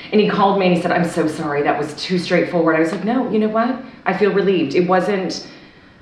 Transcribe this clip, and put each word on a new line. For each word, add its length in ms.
And 80
he 80
called 320
me 60
and 100
he 40
said, 120
"I'm 120
so 220
sorry, 360
that 140
was 200
too 220
straightforward." 580
I 40
was 120
like, 120
"No, 260
you 100
know 80
what? 260
I 100
feel 160
relieved." 440
It 120
wasn't, 600